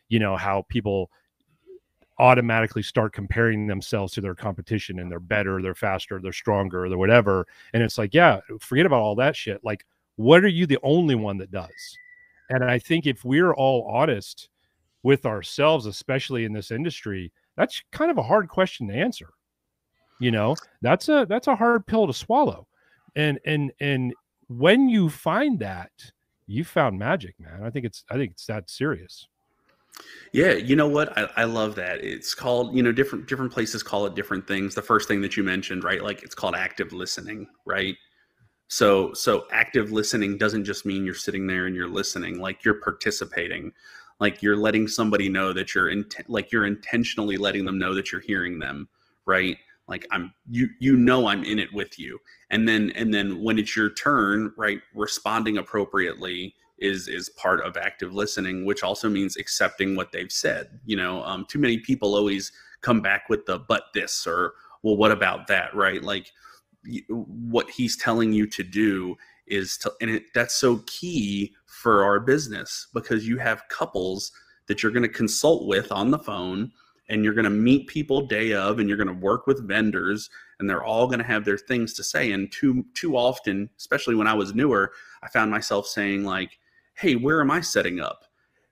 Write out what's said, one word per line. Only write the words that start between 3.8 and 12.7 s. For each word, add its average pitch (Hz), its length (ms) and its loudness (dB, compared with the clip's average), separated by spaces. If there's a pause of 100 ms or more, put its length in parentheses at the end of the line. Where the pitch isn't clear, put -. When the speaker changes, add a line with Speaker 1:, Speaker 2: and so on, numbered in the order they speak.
Speaker 1:
to 107 80 -6
their 95 140 -4
competition 95 640 -6
and 87 120 -8
they're 85 80 -8
better, 95 420 0
they're 92 140 -4
faster, 95 460 -4
they're 92 100 -8
stronger, 92 560 0
they're 92 100 -2
whatever. 98 480 6 (280)
And 117 100 4
it's 110 140 -2
like, 107 160 -2
yeah, 147 260 8 (200)
forget 143 260 2
about 139 160 4
all 104 140 2
that 135 200 2
shit. - 280 -8
Like, 107 220 -4 (300)
what 156 280 8
are 214 40 8
you 175 180 2
the 139 160 2
only 151 340 4
one 104 240 -2
that 92 120 -10
does? - 460 -10 (520)
And 127 140 2
I 123 160 2